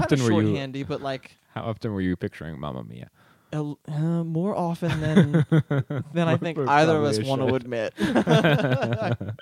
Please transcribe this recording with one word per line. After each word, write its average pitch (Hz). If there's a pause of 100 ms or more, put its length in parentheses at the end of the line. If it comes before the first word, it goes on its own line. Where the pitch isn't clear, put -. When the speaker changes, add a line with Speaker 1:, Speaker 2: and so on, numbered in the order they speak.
Speaker 1:
often 139
were 110
you 107
Speaker 2:
shorthandy, 135
but, 143
like" 135 (180)
Speaker 1:
How -
often 113
were 101
you 92
picturing 80
Mamma 64
Mia? 60 (420)
Speaker 2:
a -
l-, 147 (120)
uh, 165
more 165
often 170
than, 156
Speaker 1:
<laughs> 143
Speaker 2:
than 165
I 165
think 165
Speaker 1:
We're 139
Speaker 2:
either 156
of 151
us 107
Speaker 1:
probably 127
Speaker 2:
wanna 135
Speaker 1:
should. 131
Speaker 2:
admit. 117
<laughs> 127